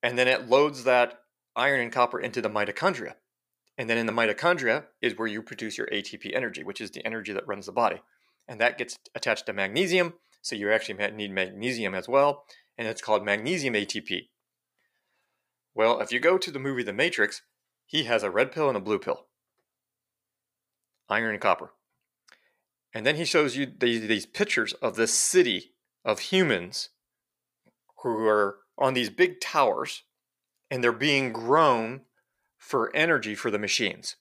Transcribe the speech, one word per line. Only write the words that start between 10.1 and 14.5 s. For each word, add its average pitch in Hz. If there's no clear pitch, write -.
so -
you 101
actually 107
ma-, 101
need 104
magnesium 98
as 92
well, 143
and 117
it's 110
called 104
magnesium 120
A 104
T 101
P. -